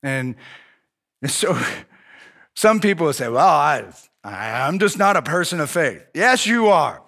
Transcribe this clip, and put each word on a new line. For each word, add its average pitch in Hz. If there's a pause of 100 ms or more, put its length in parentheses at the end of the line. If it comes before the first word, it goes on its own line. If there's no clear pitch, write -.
And, 131 (880)
and 135
so - (500)
<laughs> -
some 214
people 175
will 143
say, 123
"Well, 127
I, 147 (400)
I, 107
I'm 165
just 202
not 196
a 156
person 170
of 143
faith." 135 (100)
Yes, 240
you 226
are. 147